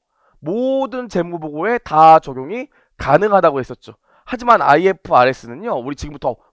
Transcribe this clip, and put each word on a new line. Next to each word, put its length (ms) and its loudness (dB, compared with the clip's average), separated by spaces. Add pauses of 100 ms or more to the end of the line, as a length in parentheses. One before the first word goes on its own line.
(400)
모든 680 -4
재무보고에 720 -6
다 400 6
적용이 480 -10 (300)
가능하다고 600 2
했었죠. 340 -12 (320)
하지만 360 2
아이에프알에스는요, 1160 2
우리 160 -10
지금부터 400 -8 (180)